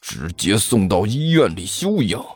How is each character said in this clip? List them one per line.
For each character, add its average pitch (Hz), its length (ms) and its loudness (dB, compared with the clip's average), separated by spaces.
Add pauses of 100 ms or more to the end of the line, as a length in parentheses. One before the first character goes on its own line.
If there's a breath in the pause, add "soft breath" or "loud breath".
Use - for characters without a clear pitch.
直 65 320 -10
接 90 240 0
送 107 320 2
到 92 180 2
医 143 240 -2
院 143 240 4
里 87 120 -8
休 196 360 -2
养。 107 220 -2 (120)